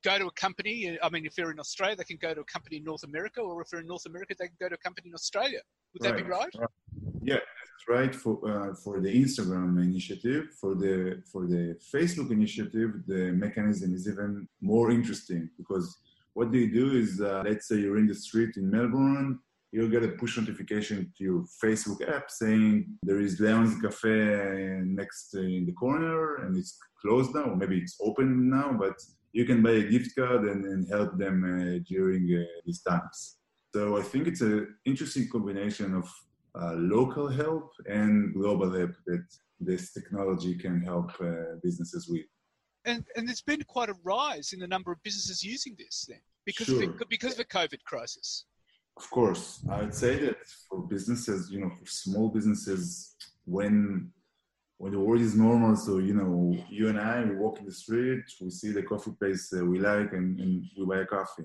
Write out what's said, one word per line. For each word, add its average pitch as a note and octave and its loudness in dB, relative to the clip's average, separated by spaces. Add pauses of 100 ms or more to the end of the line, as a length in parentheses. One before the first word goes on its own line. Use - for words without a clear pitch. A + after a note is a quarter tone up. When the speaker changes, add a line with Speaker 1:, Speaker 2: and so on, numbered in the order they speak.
Speaker 1:
go G3 2
to F#3+ 0
a F3+ -6
company. F#3+ -4
I E3 2
mean, D#3+ -4
if D#3 -10
they're E3 -2
in D#3 -10
Australia, G3 -2
they F3+ -12
can E3 -14
go E3 -6
to D3+ -8
a C#3+ -12
company D#3 -10
in D3+ -12
North D3+ -8
America, E3 -10
or F3 -6
if - -14
they're E3+ -10
in E3 -14
North F3 -10
America, F3+ -12
they F3+ -8
can E3+ -20
go F#3 -6
to F3+ -6
a - -16
company F3+ -10
in E3+ -20
Australia. G#3+ -2 (320)
Would - -10
that - 2
be - -4
Speaker 2:
Right. F3+ -2 (120)
Speaker 1:
right? - -16
Speaker 2:
Right. A#2 -2 (540)
Yeah, C3+ 2
that's - -6
right. C3 4
For, A2+ -2 (120)
uh, G2+ -4
for G2+ -6
the G2 0 (100)
Instagram F2+ 2
initiative, G2 -2 (100)
for G2 -2
the, F#2 0
for F#2 -4
the F2 0 (160)
Facebook D#3+ 0
initiative, A2 0 (160)
the F#2 0
mechanism F#2+ 0
is F2+ -8
even G2+ -6 (100)
more A2+ 4
interesting, G2 0
because F2+ -4 (360)
what A2+ 0
they A#2+ 4
do B2+ 4
is, G2+ 2
uh, G2 0
let's G#2 -2
say A2 2
you're G2+ 2
in G#2+ 6
the G2+ 4
street A2+ 0
in F#2+ 0
Melbourne, C3+ 2 (320)
you'll A2+ 2
get A#2 4
a G#2+ 2
push - -4
notification G#2 -4
to G2 -8
your F2+ 2 (200)
Facebook G#2+ 0
app C#3 -4
saying G#2+ 4 (160)
there G2 2
is G2 0
Leon's A2 4
Cafe G2+ 0
next, F#2+ -6
uh, F#2+ -4
in F#2 0
the F2 -2
corner, D#3 0
and F#3 -2
it's - -6 (240)
closed C3 4
now, D3+ 0
or G#2 0
maybe F#2 2
it's - -8
open B2+ 4
now, C3+ 2
but G3 0 (320)
you A#2+ 4
can A#2+ 6
buy A2+ 8
a G#2+ 6
gift B2 2
card B2 4
and, G2 0
and F#2+ -2
help G2+ 0
them, F#2+ 2
uh, F2+ 0
during, F#2 2
uh, F2 2 (220)
these E2+ -6
times. - -2 (360)
So G#2 0
I G2+ 0
think D3 -2
it's - -2
an G#2+ 2 (100)
interesting C3+ -2
combination G#2 -2
of, F3 -2 (460)
uh, E2+ -4
local A#2+ 2
help D3+ -2 (160)
and G#2 4
global F#2+ 2
help F2+ 0 (160)
that F2 -2 (340)
this F2+ -2
technology F#2 -2
can F2 0
help, F2 -2
uh, E2+ -4
businesses A#2+ -4
with. E3 -4 (600)
Speaker 1:
And, A#3+ -4 (140)
and A#3 -6
there's B3 -8
been D4 -2
quite A#3+ -4
a G3 -8
rise F#3 -2
in F#3 -12
the F3+ -10
number F#3 -4
of E3 -12
businesses G3 -6
using A#3 -8
this - -12
then, - -20 (240)
because G#3+ -6
of C3 4
Speaker 2:
Sure. E2+ -2
Speaker 1:
the, - -8
because B3 -4
of - -10
the A#3+ -4
covid D#3+ -4
crisis. - -10 (500)
Speaker 2:
Of - -18
course, G2+ 2
I G2+ -2
would G#2 -4
say B2+ 2 (100)
that A#2 -2 (300)
for F#2 -8
businesses, F#2+ -4
you G2 -6
know, F#2 -4
for - -16
small G#2+ -2
businesses, G2 -2 (300)
when, G2+ 2 (680)
when F#2+ -6
the G2 0
world A2+ 4
is G#2+ 2
normal, A2 8
so, G2+ 0
you F#2+ 0
know, F2 2 (120)
you G#2+ 0
and G#2 0
I, A#2 0
we G2+ 0
walk G#2+ -2
in G2+ -14
the F#2+ -12
street, B2+ 0 (180)
we F#2 -6
see G#2+ -6
the G2+ -2
coffee G2+ -6
place G2 -2
that F2+ 0
we F2+ 2
like, G#2 2
and, F#2 0
and F#2 0 (140)
we F#2+ -2
buy F#2+ 0
a F#2+ 0
coffee. F#2+ -4